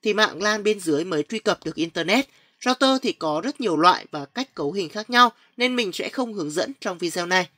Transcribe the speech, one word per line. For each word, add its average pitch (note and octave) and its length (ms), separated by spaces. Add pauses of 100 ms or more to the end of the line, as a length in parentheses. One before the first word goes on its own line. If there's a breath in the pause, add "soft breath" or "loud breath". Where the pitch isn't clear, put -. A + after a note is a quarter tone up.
thì G#3+ 120
mạng G3 280
lan G#3+ 220
bên G#3 160
dưới D#3+ 240
mới E3+ 200
truy A3 160
cập - 260
được D#3+ 100
internet. E3+ 540 (360 soft breath)
Router C4 360
thì G#3+ 120
có D#3 300
rất C#4 180
nhiều F#3 160
loại F3 340
và D3 140
cách - 300
cấu D3 160
hình F#3 180
khác G#3+ 200
nhau A#3+ 220 (260 soft breath)
nên B3+ 180
mình A3+ 180
sẽ - 160
không A3+ 240
hướng E3 180
dẫn F#3 300
trong F#3+ 160
video F3 280
này. F3+ 320